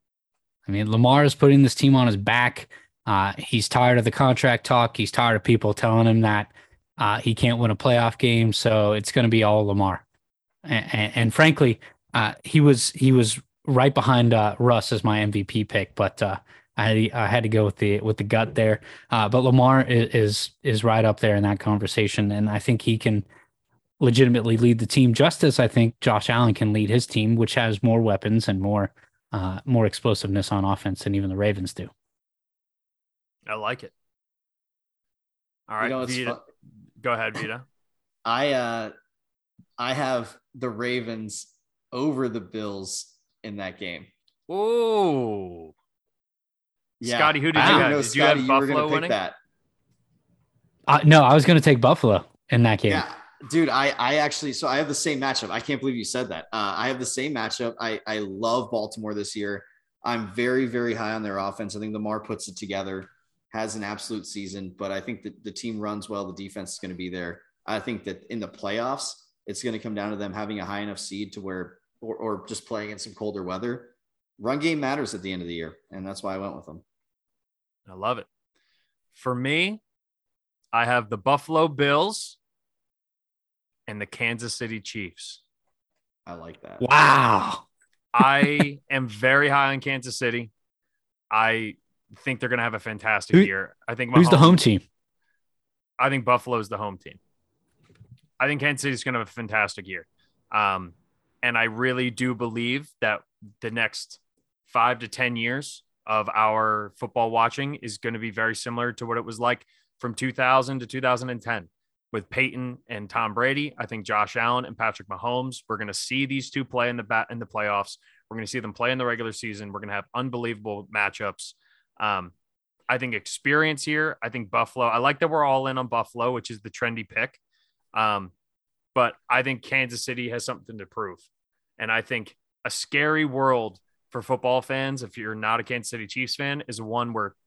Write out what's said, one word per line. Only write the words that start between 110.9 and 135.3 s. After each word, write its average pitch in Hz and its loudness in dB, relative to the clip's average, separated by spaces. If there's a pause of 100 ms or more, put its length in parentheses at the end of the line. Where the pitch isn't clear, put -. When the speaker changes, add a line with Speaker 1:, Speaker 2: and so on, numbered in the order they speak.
Speaker 2:
thousand 127 0
and 120 -10
ten 107 -8 (440)
with 107 -8
Peyton 127 -4 (100)
and 104 -12
Tom 110 -4
Brady. 135 -2
I 117 -8
think 107 -10
Josh 104 -2
Allen 120 -2
and 110 -14
Patrick 104 -6
Mahomes, 123 -6 (100)
we're 110 -6
gonna 104 -8
see 135 -4
these 135 -6
two 135 -6
play 123 -2
in 120 -4
the 120 -8
ba-, 113 -2
in 117 -12
the 117 -10
playoffs. 104 -6 (320)
We're 110 -10
gonna 107 -10
see 123 -8
them 110 -10
play 120 -4
in 131 -4
the 127 -4
regular 117 -6
season. 104 -12
We're 98 -12
gonna 104 -12
have 101 -8
unbelievable 117 -8
matchups. 101 -6 (480)
Um, 95 -4 (560)
I 127 -2
think 123 -6
experience 147 -2
here. 151 -4
I 113 -8
think 107 -10
Buffalo. 117 -2
I 113 0
like 139 0
that 165 0
we're 151 0
all 135 2
in 131 -4
on 127 -4
Buffalo, 120 -4
which 117 -8
is 107 -16
the 110 -16
trendy 117 -6
pick. - -6 (540)
Um, 104 -2 (640)
but 123 0 (140)
I 123 2
think 131 -6
Kansas 127 -4
City 123 -8
has 117 -8
something 117 -12
to 98 -14
prove. 98 -10 (600)
And 110 -4
I 113 0
think 113 -8 (300)
a 123 -8
scary 151 -2
world 127 0 (320)
for 120 -10
football 127 0
fans, 135 -6
if 110 -16
you're 107 -8